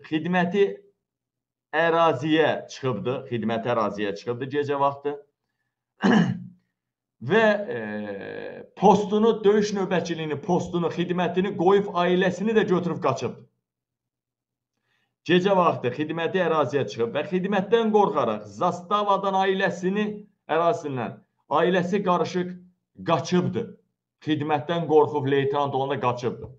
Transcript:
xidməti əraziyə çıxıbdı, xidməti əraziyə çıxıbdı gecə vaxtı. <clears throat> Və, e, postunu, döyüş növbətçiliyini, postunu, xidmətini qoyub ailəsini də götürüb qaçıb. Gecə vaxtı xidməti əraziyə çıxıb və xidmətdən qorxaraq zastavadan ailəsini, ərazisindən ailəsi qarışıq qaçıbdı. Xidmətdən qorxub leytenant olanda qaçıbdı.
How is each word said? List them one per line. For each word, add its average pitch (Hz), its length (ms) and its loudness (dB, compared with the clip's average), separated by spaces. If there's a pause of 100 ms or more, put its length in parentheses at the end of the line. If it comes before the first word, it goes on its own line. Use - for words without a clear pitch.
xidməti 180 640 0 (1040)
əraziyə 160 760 2 (200)
çıxıbdı, 120 440 -4 (140)
xidməti 113 460 -2
əraziyə 101 420 -2
çıxıbdı 120 380 -6
gecə 143 260 -2
vaxtı. 139 360 -2 (880)
<clears throat> 202 60 4 (1200)
Və, 220 140 4 (320)
e, - 20 -6 (1000)
postunu, 208 560 4 (120)
döyüş 208 280 4
növbətçiliyini, 170 680 -4
postunu, 175 520 -2
xidmətini 175 640 -2
qoyub 196 400 4
ailəsini 180 580 0
də 208 140 4
götürüb 170 340 0
qaçıb. 127 360 -2 (1900)
Gecə 180 300 4
vaxtı 143 340 2
xidməti 160 480 -4
əraziyə 147 480 0
çıxıb 113 300 -4
və 147 160 -2
xidmətdən 202 580 0
qorxaraq 151 560 2
zastavadan 196 920 -2
ailəsini, 190 640 0 (420)
ərazisindən 147 680 -2 (340)
ailəsi 180 540 2
qarışıq 180 480 0 (460)
qaçıbdı. 127 680 0 (600)
Xidmətdən 151 640 -2
qorxub 143 380 4
leytenant 139 480 0
olanda 135 260 -2
qaçıbdı. 120 580 -4